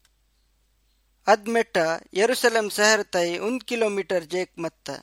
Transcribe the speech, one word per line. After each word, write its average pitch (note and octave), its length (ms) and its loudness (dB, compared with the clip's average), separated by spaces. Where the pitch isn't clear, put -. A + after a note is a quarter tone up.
ಅದ್ G#3 220 2
ಮೆಟ್ಟ A#3 280 -2
ಯೆರೂಸಲೇಮ್ A3+ 560 2
ಸಹರ್ತೈ G3+ 680 2
ಒಂದ್ A#3 260 -4
ಕಿಲೋಮೀಟರ್ G3+ 600 -2
ಜೇಕ್ F3 340 -6
ಮತ್ತ. D#3+ 320 -10